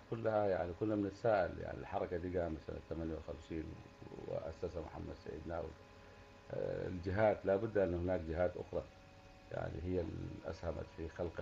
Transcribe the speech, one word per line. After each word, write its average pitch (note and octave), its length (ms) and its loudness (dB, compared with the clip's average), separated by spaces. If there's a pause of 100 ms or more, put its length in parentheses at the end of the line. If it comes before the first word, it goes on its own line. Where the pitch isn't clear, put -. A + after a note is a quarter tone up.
(120)
كلها A2 360 4
يعني F2+ 320 4
كنا G#2+ 160 4
بنتساءل، G2 640 4
يعني - 180 -4
الحركة F2+ 400 -2
دي F2+ 220 0
قامت E2 180 0 (100)
سنة D#2 120 -4 (100)
ثمانية D#2+ 260 -2
وخمسين D#2 480 -6 (640)
وأسسها E2 540 -4
محمد D#2+ 340 -6 (100)
سعيد D#2 220 -8
ناود. E2 260 -4 (800)
آه، F2+ 340 -2
الجهات، F#2+ 580 4
لا F#2+ 100 6
بد G#2 220 2
أن F#2 160 6
هناك F2 280 2
جهات E2 360 2
أخرى - 260 -4 (680)
يعني E2+ 220 -2 (100)
هي F#2 160 2
اللي F2 500 -4
أسهمت E2+ 360 -4 (120)
في D#2+ 120 -4
خلق F2 320 -4